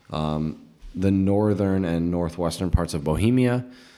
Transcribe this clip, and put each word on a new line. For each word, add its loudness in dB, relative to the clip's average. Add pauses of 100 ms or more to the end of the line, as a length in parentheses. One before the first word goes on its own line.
(120)
um, -4 (360)
the 2
northern 2
and 0
northwestern -2
parts 0
of -4
Bohemia. 2 (320)